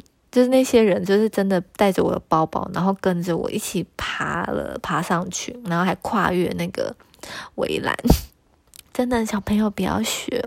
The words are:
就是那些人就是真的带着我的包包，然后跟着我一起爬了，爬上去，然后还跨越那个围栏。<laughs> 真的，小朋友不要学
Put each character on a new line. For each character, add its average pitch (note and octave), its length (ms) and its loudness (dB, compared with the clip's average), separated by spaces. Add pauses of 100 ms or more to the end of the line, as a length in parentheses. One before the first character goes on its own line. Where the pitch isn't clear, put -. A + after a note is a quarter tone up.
(320)
就 B3 100 6
是 B3 80 4
那 C4 140 6
些 B3 180 4
人 G3 240 4
就 G3 100 4
是 G#3+ 140 4
真 G3 180 0
的 F#3+ 120 2 (160)
带 G3+ 160 4
着 F3+ 120 0
我 F3+ 80 0
的 - 160 -2
包 D#3+ 180 2
包， - 280 -4
然 F3 100 -2
后 G3 160 2
跟 F3 240 0
着 F3 120 -2
我 - 160 -4
一 - 60 -6
起 F#3 280 -4 (100)
爬 D3+ 500 -6
了， - 360 -6
爬 D#3+ 200 -2
上 F3+ 280 -2
去， - 360 -8
然 E3+ 120 -2
后 F3+ 80 2
还 F#3 100 0
跨 F3+ 360 -2
越 F3+ 260 0
那 E3+ 100 -4
个 - 260 -4 (640)
围 - 240 -2
栏。 - 160 -2 (480)
<laughs> - 500 -20
真 B3 140 -2
的， A#3 180 0
小 G#3+ 140 -4
朋 G#3 160 0
友 G#3+ 140 2
不 G3+ 120 -4
要 F#3+ 220 0
学 - 440 -4